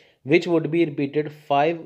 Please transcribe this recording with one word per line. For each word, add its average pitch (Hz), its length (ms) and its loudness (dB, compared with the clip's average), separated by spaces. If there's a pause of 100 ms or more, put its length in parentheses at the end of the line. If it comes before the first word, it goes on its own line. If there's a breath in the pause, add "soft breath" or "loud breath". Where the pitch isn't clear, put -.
(280 soft breath)
which 170 200 2
would 160 240 0
be 170 180 2
repeated 147 400 -4 (220)
five 151 340 2